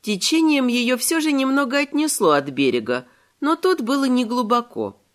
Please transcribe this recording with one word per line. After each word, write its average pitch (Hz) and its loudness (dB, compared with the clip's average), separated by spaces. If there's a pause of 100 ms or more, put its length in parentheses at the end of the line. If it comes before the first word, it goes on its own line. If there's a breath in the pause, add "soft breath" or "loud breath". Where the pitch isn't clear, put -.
Течением 277 2
её 247 0
всё 320 -2
же 302 0
немного 269 0
отнесло 285 0
от 143 2
берега, 123 0 (340 soft breath)
но 311 0
тут 359 0
было 269 0
неглубоко. 240 -2 (140)